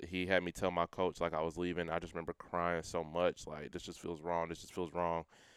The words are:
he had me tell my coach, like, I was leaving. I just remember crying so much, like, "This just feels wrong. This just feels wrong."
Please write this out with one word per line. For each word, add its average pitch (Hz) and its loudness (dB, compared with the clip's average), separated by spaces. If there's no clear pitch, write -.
he 90 0
had 92 6
me 87 -2
tell 92 0
my 87 4
coach, 90 0
like, 85 2
I 78 2
was 82 0
leaving. 87 0
I 85 2
just 87 -4
remember 85 -4
crying 85 0
so 82 -2
much, 85 2
like, 76 -8
"This 87 -8
just 92 -10
feels 85 -6
wrong. 85 0
This 82 -6
just - -16
feels 87 -2
wrong." 85 2